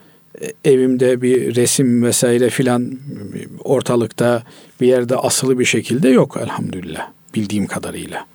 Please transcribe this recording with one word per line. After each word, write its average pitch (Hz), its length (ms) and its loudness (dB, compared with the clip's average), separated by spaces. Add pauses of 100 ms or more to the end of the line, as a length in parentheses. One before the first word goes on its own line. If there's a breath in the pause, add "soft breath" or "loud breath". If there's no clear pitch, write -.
(420 soft breath)
e, - 300 0
evimde 127 500 4
bir 123 340 2
resim 120 480 2
vesaire 120 460 2
filan 123 500 -2 (640)
ortalıkta 120 800 0 (380 loud breath)
bir 127 60 4
yerde 123 280 2
asılı 127 440 0
bir 123 60 2
şekilde 131 440 0
yok 214 320 4
elhamdülillah 82 680 -8 (240)
bildiğim 104 320 -2
kadarıyla. 85 680 -10